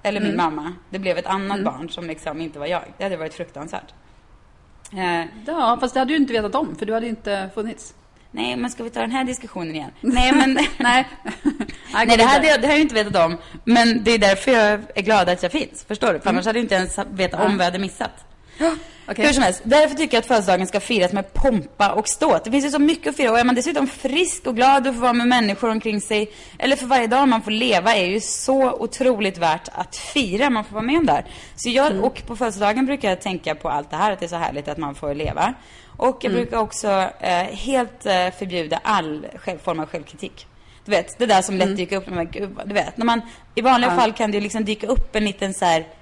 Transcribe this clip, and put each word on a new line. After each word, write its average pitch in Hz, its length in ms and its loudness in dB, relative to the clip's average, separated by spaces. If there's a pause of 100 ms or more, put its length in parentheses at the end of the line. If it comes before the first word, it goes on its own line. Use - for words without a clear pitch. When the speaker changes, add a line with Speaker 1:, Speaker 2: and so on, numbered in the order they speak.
Speaker 1:
Eller 208 180 -2
min 202 120 0
Speaker 2:
Mm. 165 220 0
Speaker 1:
mamma. 156 180 -8 (160)
Det 190 100 -10
blev 185 180 -2
ett 175 100 -6
annat 196 320 -4
Speaker 2:
Mm. 208 140 -2
Speaker 1:
barn 156 160 -12
som 175 180 -12
liksom 156 340 -10
inte 151 180 -10
var 143 80 -8
jag. 175 140 -2 (160)
Det 190 60 -8
hade 190 140 -4
varit 160 160 -8
fruktansvärt. - 600 -12 (1000)
Eh, 175 320 -4 (220)
Speaker 2:
Ja, 254 320 0
fast 254 140 -2
det 262 60 0
hade 262 140 0
du 320 40 0
inte 262 160 0
vetat 214 220 -2
om, 262 200 -2
för 220 100 -8
du 214 80 -4
hade 226 120 -2
ju 233 40 -6
inte 202 460 -6
funnits. 220 380 -10 (380)
Speaker 1:
Nej, 240 260 -6
men 240 140 -4
ska 240 120 -12
vi 233 60 -8
ta 233 100 -8
den 226 120 -2
här 269 120 -2
diskussionen 202 520 -8
igen? - 200 -10
Speaker 2:
<laughs> - 60 -18
Speaker 1:
Nej, 247 300 4
men 269 220 4
Speaker 2:
Nej. 302 140 2 (100)
Speaker 1:
<laughs> - 0 -
Speaker 2:
Nej, 254 280 4 (880)
Speaker 1:
Nej, 226 140 2
det 233 100 8
Speaker 2:
gå 226 60 8
Speaker 1:
hade 269 180 6
Speaker 2:
vidare. 320 40 2
Speaker 1:
jag, 285 160 6
det 269 60 2
har 302 60 4
jag 302 80 6
inte 254 140 2
vetat 208 200 0 (100)
om. 170 120 -2 (260)
Men 233 400 4
det 220 80 4
är 233 60 4
därför 196 340 4
jag 208 280 6 (160)
är 208 60 0
glad 190 280 4
att 180 140 0
jag 175 80 -2
finns, - 360 -6
förstår 208 260 0
du? 147 60 -2
För - 100 -10
Speaker 2:
Mm. - 60 2
Speaker 1:
annars 180 100 -2
hade 226 140 0
jag 240 40 0
inte 202 120 0
ens - 240 -2 (120)
vetat 185 280 -2
om 214 60 4
Speaker 2:
Ja. 220 40 4
Speaker 1:
vad 202 100 0
jag 180 60 2
hade 180 140 -2
missat. 202 320 -6 (460)
Speaker 2:
Ja, 330 140 0 (360)
okej. - 180 -2
Speaker 1:
Hur 294 80 4
som 262 100 2
helst, 185 200 0
därför 285 320 4
tycker 277 220 0
jag 220 40 2
att - 60 -14
födelsedagen 185 400 2
ska 202 120 -2
firas 185 340 0
med 196 200 -4
pompa 208 580 2
och 214 160 -2
ståt. 240 360 2
Det 220 80 -6
finns 277 140 2
ju 294 40 -2
så 285 100 -2
mycket 294 300 2
att 269 60 -6
fira. 247 160 2
Och 233 80 4
är 240 40 2
man 254 120 4
dessutom 269 320 0
frisk 311 600 -2
och 247 80 -2
glad 262 320 4
och 262 60 0
får 233 80 -4
vara 247 120 2
med 240 140 2
människor 226 420 2
omkring 214 320 -2
sig, 214 300 -2 (280)
eller 269 160 2
för 262 100 -10
varje 240 220 2
dag 262 200 4
man 226 140 2
får 208 100 -6
leva, 214 440 2
är 185 100 2
ju 196 160 0
så 262 520 0
otroligt 220 640 0
värt 165 360 0
att - 220 -8
fira. 240 540 -2
Man 220 140 0
får - 100 -14
vara 220 120 -6
med 285 120 2
om 330 80 4
det 180 60 4
här. 139 140 0 (300)
Så - 140 -6
jag, 226 220 4
Speaker 2:
Mm. 190 120 -2
Speaker 1:
och 254 240 -2
på 240 80 -10
födelsedagen 214 500 0
brukar 269 240 -2
jag 185 120 -2
tänka 170 340 -4
på 156 140 -8
allt 143 200 -4
det 151 80 -6
här, 202 140 2
att 185 80 -6
det 175 60 -6
är - 40 -12
så 175 60 -8
härligt 147 320 -4
att 147 100 -8
man 143 180 -6
får 143 200 -6
leva. 151 380 -2 (440)
Och 262 240 0
jag 226 100 -2
Speaker 2:
Mm. 226 120 0
Speaker 1:
brukar 233 140 -4
också, 214 300 -4 (320)
eh, 185 120 -2 (120)
helt, 233 600 -4
eh, 185 240 2 (100)
förbjuda 170 440 -4
all 156 420 -2 (140)
själv-, 180 200 -8
form 160 200 -4
av 156 100 -4
självkritik. - 580 -12 (380)
Du 208 60 -4
vet, - 280 0
det 240 60 2
där 196 160 6
som 196 140 -4
lätt 180 100 2
Speaker 2:
Mm. 196 120 -2
Speaker 1:
dyker 185 200 -4
upp, 190 120 -8
men 170 220 -6
gud, 196 180 -8
vad, - 200 -12
du 202 40 -8
vet, - 240 -2
när 233 80 -2
man, 233 160 2 (340)
i 233 60 0
vanliga 247 300 4
Speaker 2:
Ja. 262 80 2
Speaker 1:
fall 226 140 2
kan 214 180 -2
det 208 60 -2
ju 202 60 0
liksom 214 220 -4
dyka 214 220 -4
upp - 280 0
en 214 100 0
liten 196 280 -4
så - 120 -2
här 160 220 2 (140)